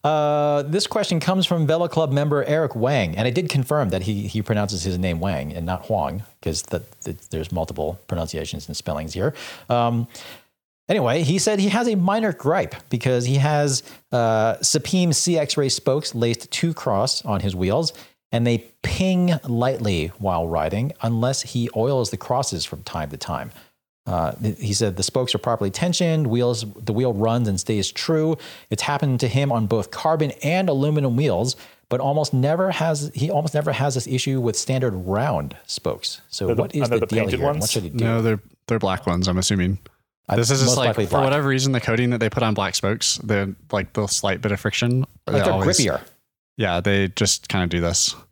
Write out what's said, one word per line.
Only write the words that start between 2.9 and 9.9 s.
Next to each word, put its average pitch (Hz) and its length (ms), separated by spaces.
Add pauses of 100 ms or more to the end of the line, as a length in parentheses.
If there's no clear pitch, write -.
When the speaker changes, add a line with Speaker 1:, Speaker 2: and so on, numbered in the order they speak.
Speaker 1:
and 110 100
I 127 60
did 160 160
confirm 135 440
that 92 100
he, 101 260
he 107 140
pronounces 101 420
his 92 140
name 87 240
Wang 76 320
and 82 120
not 92 200
Huang, 92 380 (180)
'cause 78 220
the, - 200 (200)
the, - 120 (140)
there's 78 240
multiple 80 540
pronunciations 78 600
and 76 80
spellings 78 380
here. 117 200 (360)
Um, 120 400 (800)